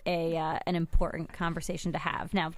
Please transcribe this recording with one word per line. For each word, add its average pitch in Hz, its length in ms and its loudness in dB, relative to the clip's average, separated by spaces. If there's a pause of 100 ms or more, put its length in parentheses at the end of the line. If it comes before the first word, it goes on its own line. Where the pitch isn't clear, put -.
a, 165 320 2
uh, 156 280 -2
an 180 80 2
important 165 600 2
conversation 170 580 -2
to - 60 -2
have. - 340 -4
Now, 165 260 0